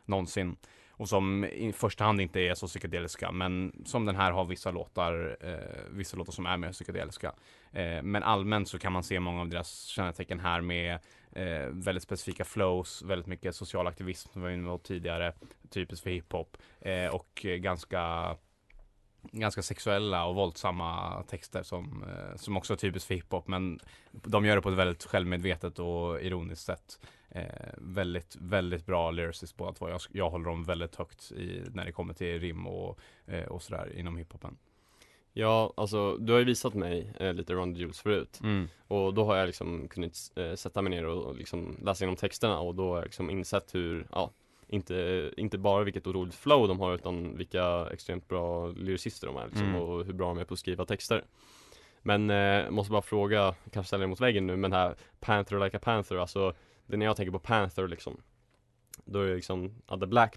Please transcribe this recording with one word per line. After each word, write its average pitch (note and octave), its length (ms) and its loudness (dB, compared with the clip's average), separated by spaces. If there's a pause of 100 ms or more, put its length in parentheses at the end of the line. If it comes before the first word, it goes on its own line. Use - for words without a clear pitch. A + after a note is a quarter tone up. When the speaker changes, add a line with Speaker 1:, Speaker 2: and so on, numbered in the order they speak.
Speaker 1:
någonsin. F#2 520 0 (400)
Och G#2 120 -8
som G2 360 4
i G#2+ 280 -2
första - 320 0
hand G#2 160 6
inte F#2 200 0
är F2+ 140 2
så F#2+ 120 -4
psykedeliska, F2 680 -6
men F#2 520 -2
som A#2+ 200 -2
den G2 120 0
här F#2+ 160 6
har F#2 120 2
vissa F2+ 260 -4
låtar, E2+ 680 -2
eh, - 500 -8
vissa F#2+ 260 -8
låtar F#2 160 -8
som F2+ 140 -6
är F2+ 100 2
mer F2 160 -4
psykedeliska. F2+ 600 -6 (400)
Eh, E2+ 300 -4
men G2+ 200 0
allmänt G#2 460 4
så F#2 100 -8
kan F#2 140 -2
man F2+ 100 0
se F2+ 180 -2
många F2 200 -2
av F2 80 -4
deras E2+ 360 -6
kännetecken F2+ 560 -4
här F2 200 2
med, F2 380 -2 (340)
eh, E2 380 -4
väldigt F#2 340 -2
specifika - 400 -6
flows, F2+ 580 0
väldigt F2+ 240 -2
mycket F2+ 300 -6
social F#2 300 -2
aktivism F2+ 460 -6
som F#2+ 100 -8
vi F2+ 60 -2
var F2+ 60 -2
inne F2 140 -4
på F2 100 -4
tidigare, E2+ 540 -2 (380)
typiskt F2+ 320 -6
för F#2+ 80 -4
hiphop, F2+ 460 -6 (240)
eh, F#2 340 -2
och, - 320 -8
eh, F2+ 100 0
ganska, E2+ 800 -2 (840)
ganska G#2+ 400 -2
sexuella G2+ 640 0
och F2+ 100 0
våldsamma F2+ 960 -2
texter - 340 -8
som, F#2 460 -8
eh, F#2 280 -10
som G2+ 200 -4
också F#2 160 -2
är G2 40 2
typiskt F#2 300 -2
för F#2+ 80 -2
hiphop, F2+ 340 -4
men F#2 320 -2 (320)
de G#2 320 2
gör G#2 120 8
det G2 60 6
på G2+ 80 0
ett F#2+ 80 4
väldigt F2+ 260 4
självmedvetet F2+ 760 0
och E2+ 440 -2
ironiskt F2+ 420 -4
sätt. - 340 -8 (320)
Eh, F2 140 -8 (340)
väldigt, F2+ 640 -4
väldigt F2+ 460 0
bra E2+ 240 2
lyricist E2+ 460 -6
båda F2 160 -6
två. - 160 -8
Jag, F2 120 -6 (120)
jag F#2 180 0
håller E2+ 140 -4
dem E2+ 200 -4
väldigt E2+ 320 -4
högt - 360 -10
i, F2+ 300 -8 (100)
när F2+ 120 -6
det F2 80 -6
kommer F2 220 -6
till E2+ 260 -4
rim F2 260 -4
och, F2+ 320 -8 (280)
eh, F2 180 -6
och E2+ 180 -8
sådär - 340 -8
inom E2+ 200 -6
hiphopen. - 400 -12 (760)
Speaker 2:
Ja, A2 440 4
alltså, G2+ 400 2
du A2+ 160 2
har A#2+ 60 10
ju B2 60 8
visat B2 300 2
mig, F2 460 -2
eh, F#2 140 2
lite F2 200 -2
Run F2+ 200 0
the E2+ 60 -6
Jewels F2 200 -6
förut. G2+ 420 2
Speaker 1:
Mm. G2 260 2 (200)
Speaker 2:
Och F#2+ 260 4
då G#2+ 100 6
har G#2 120 6
jag F#2+ 100 6
liksom E2+ 420 -4
kunnat, E2 240 -4 (240)
eh, E2+ 180 -2
sätta - 280 -2
mig G2 80 2
ner E2+ 160 0
och, E2+ 180 -2
och C2 120 -6
liksom - 460 -6
läsa F#2+ 220 2
igenom F#2 120 2
texterna, G2+ 420 2
och F2 160 -2
då F#2 140 0
har F2 80 2
jag E2+ 80 -2
liksom - 260 -4
insett F#2+ 440 -2
hur, E2+ 380 -2
ja, - 180 0 (380)
inte, F#2 680 0
inte G2+ 220 -2
bara G2+ 260 6
vilket G2+ 220 -2
otroligt F#2 280 -2
flow C#3 340 8
de F#2 120 2
har, F#2 140 2
utan F2 420 -4
vilka F2 560 2
extremt F2+ 360 -6
bra F2 380 0
lyricister F#2+ 600 -4
de C2+ 100 -4
är, A2+ 100 -6
liksom, G#2 220 0
Speaker 1:
Mm. F#2 140 2
Speaker 2:
och E2+ 220 -2
hur F#2+ 80 -6
bra F#2 160 0
de F2 100 0
är F2 60 -2
på F#2 100 -6
att - 60 -6
skriva F2+ 240 -2
texter. - 400 0 (800)
Men, G#2 280 4
eh, G2 400 6
måste G#2 220 2
bara G#2+ 100 4
fråga, G2+ 520 4 (180)
kanske F#2+ 160 -2
ställa G2 160 2
er F#2+ 40 2
mot F#2 120 -2
väggen G#2 260 6
nu, F2+ 100 2
men F#2+ 160 2
här F2+ 220 4 (260)
Panther G2+ 440 2
Like F#2+ 120 0
a G2+ 60 -8
Panther, G#2 340 2
alltså, F2+ 380 2 (320)
det - 80 -4
är G#2 40 0
när G#2+ 80 4
jag A2 100 4
tänker F#2 160 -2
på F#2 60 -2
Panther, F#2+ 500 2
liksom, D#2+ 320 -8 (840)
då G2 160 0
är G2 80 4
det F#2 60 2
liksom, F#2 380 -2 (160)
ja, - 100 -2
The F#2+ 80 0
Black A2+ 300 6